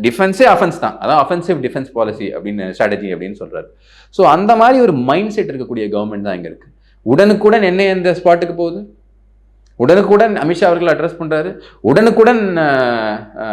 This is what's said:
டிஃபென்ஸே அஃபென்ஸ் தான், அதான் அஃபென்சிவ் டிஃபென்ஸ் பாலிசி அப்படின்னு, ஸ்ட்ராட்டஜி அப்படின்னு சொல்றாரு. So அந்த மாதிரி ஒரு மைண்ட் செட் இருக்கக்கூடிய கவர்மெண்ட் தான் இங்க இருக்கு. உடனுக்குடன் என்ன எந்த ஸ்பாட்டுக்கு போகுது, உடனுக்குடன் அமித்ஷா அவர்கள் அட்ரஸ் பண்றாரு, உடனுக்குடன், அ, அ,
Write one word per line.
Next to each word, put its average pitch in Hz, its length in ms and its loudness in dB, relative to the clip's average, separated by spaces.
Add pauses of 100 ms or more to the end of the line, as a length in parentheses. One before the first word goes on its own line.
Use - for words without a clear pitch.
டிஃபென்ஸே 190 440 2
அஃபென்ஸ் 180 320 2
தான், 110 220 -6
அதான் 139 200 2
அஃபென்சிவ் 170 400 -2
டிஃபென்ஸ் 131 320 -6
பாலிசி 107 340 -4
அப்படின்னு, 98 440 -8
ஸ்ட்ராட்டஜி 101 420 -2
அப்படின்னு 92 280 -10
சொல்றாரு. 85 280 -14 (420)
So 185 160 2
அந்த 196 300 4
மாதிரி 247 240 4
ஒரு 214 120 4
மைண்ட் 143 380 -2
செட் 202 180 -4
இருக்கக்கூடிய 120 420 -8
கவர்மெண்ட் 104 320 -6
தான் 98 140 -6
இங்க 85 120 -12
இருக்கு. - 200 -20 (340)
உடனுக்குடன் 202 600 4
என்ன 190 200 0
எந்த 185 300 0
ஸ்பாட்டுக்கு 170 420 0
போகுது, 170 260 -6 (960)
உடனுக்குடன் 196 600 4
அமித்ஷா 170 280 -2
அவர்கள் 170 320 2
அட்ரஸ் 170 240 -6
பண்றாரு, 156 320 -4 (280)
உடனுக்குடன், 220 760 2
அ, 156 120 0 (720)
அ, 110 140 -8